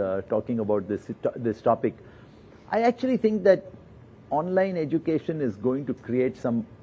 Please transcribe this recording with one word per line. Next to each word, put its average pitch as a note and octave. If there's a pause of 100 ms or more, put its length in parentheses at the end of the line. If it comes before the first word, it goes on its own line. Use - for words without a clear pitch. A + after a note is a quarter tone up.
uh, F#2+
talking A2+
about G2+
this G2+ (120)
to-, -
this A#2
topic. A#2 (760)
I A3
actually A#3+
think G#3+
that F#3+ (600)
online F#3
education D#3+
is A2+
going B2+
to B2
create B2+
some A#2 (180)